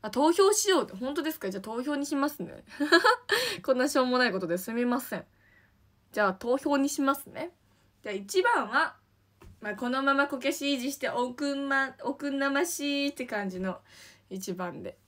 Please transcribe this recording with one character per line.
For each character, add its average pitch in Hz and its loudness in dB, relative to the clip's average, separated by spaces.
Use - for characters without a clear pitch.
あ、 214 -6
投 294 4
票 392 8
し 403 2
よ 339 6
う - -2
っ - -2
て。 190 -16
本 254 -6
当 320 -2
で 311 -2
す - -12
か？ 196 -6
じ 190 -6
ゃ - -6
あ - -10
投 220 -6
票 285 -4
に 285 -2
し 294 -4
ま 277 0
す - -10
ね。 - -12
<laughs> 480 -2
こ 269 2
ん 247 4
な 262 2
し 285 2
ょ 262 6
う - 4
も 247 2
な 247 6
い 214 2
こ 185 -2
と 180 -4
で 170 0
す 190 -6
み 240 0
ま 240 0
せ 220 -8
ん。 - -10
じ 214 0
ゃ 208 6
あ 190 0
投 240 0
票 285 2
に 277 2
し - -4
ま 269 2
す 277 -12
ね。 - -10
じ - -8
ゃ - -6
あ 196 -6
一 202 0
番 349 2
は、 277 0
ま 214 -6
あ、 214 -6
こ 247 -4
の 262 0
ま 277 4
ま 277 4
こ 285 -6
け 269 0
し 277 0
維 254 -6
持 254 -2
し 269 -10
て - -4
お 247 -2
く 285 -2
ん 277 -4
ま、 269 0
お 277 -4
く 285 -6
ん 277 -2
な 277 0
ま 277 2
し 285 -2
い - 0
っ 285 -6
て 254 -8
感 208 -4
じ 185 -8
の 185 -4
一 190 -8
番 180 -8
で。 - -12